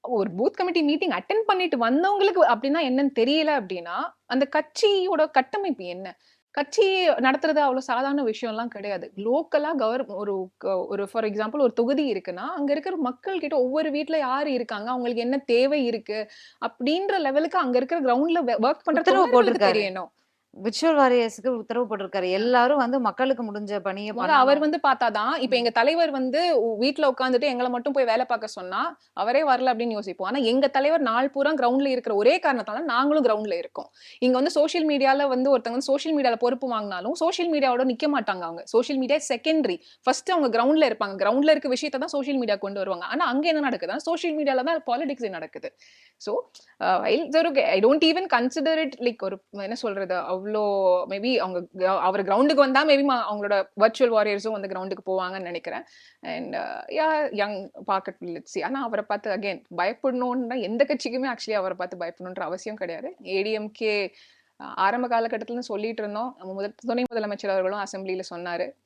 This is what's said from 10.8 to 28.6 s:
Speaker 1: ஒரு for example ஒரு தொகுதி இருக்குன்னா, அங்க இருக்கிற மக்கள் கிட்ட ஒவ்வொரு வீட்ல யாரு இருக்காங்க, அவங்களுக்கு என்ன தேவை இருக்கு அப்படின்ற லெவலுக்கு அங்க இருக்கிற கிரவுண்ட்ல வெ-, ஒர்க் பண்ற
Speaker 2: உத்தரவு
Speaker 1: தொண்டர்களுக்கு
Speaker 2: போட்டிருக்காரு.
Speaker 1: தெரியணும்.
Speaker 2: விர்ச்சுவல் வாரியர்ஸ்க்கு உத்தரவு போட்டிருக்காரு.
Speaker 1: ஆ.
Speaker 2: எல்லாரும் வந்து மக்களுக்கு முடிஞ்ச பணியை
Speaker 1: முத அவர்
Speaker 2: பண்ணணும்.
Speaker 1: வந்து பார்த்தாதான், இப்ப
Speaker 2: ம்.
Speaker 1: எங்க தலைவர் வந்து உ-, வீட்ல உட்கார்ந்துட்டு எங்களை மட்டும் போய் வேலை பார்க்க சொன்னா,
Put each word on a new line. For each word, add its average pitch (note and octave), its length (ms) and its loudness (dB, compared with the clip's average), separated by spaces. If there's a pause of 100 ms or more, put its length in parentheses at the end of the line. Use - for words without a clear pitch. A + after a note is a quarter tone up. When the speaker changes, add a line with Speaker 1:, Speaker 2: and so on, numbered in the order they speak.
Speaker 1:
ஒரு G3 220 -4
for A3+ 160 -2
example G#3+ 360 -2
ஒரு B3+ 120 4
தொகுதி C4+ 400 0
இருக்குன்னா, F#3 220 -6
அங்க C#4+ 380 -4
இருக்கிற D#4 240 -4
மக்கள் D#4 440 -4
கிட்ட D4+ 160 -4
ஒவ்வொரு C#4+ 340 0
வீட்ல D4+ 280 -2
யாரு C#4 340 -2
இருக்காங்க, A#3 380 -6
அவங்களுக்கு B3 320 -2
என்ன B3 140 0
தேவை C4+ 480 2
இருக்கு G#3+ 460 -4 (360)
அப்படின்ற F4 520 -2
லெவலுக்கு D4+ 400 0
அங்க B3+ 180 0
இருக்கிற C4+ 240 0
கிரவுண்ட்ல C#4 460 2
வெ-, A#3 100 0
ஒர்க் A#3+ 280 0
பண்ற A#3 80 0
Speaker 2:
உத்தரவு F4 340 4
Speaker 1:
தொண்டர்களுக்கு B3 100 6
Speaker 2:
போட்டிருக்காரு. G#3+ 400 6
Speaker 1:
தெரியணும். F#3+ 360 -4 (500)
Speaker 2:
விர்ச்சுவல் D4 340 2
வாரியர்ஸ்க்கு B3 520 2
உத்தரவு A3+ 480 -4
போட்டிருக்காரு. F#3+ 280 -4
Speaker 1:
ஆ. F#3 40 0
Speaker 2:
எல்லாரும் A#3+ 480 4
வந்து B3+ 240 2
மக்களுக்கு B3 520 -2
முடிஞ்ச G#3 260 -6
பணியை G3 360 -6
Speaker 1:
முத A3+ 40 -8
அவர் C#4 380 6
Speaker 2:
பண்ணணும். D4+ 40 0
Speaker 1:
வந்து D4+ 280 0
பார்த்தாதான், A#3+ 500 0
இப்ப B3+ 180 0
Speaker 2:
ம். - 20 4
Speaker 1:
எங்க A#3+ 120 2
தலைவர் D#4 400 2
வந்து C#4 520 0
உ-, A3+ 140 0
வீட்ல C#4 340 2
உட்கார்ந்துட்டு B3+ 300 0
எங்களை B3+ 300 0
மட்டும் B3 220 -2
போய் C4 120 2
வேலை A#3 200 2
பார்க்க A3+ 220 -4
சொன்னா, G#3 520 -6 (140)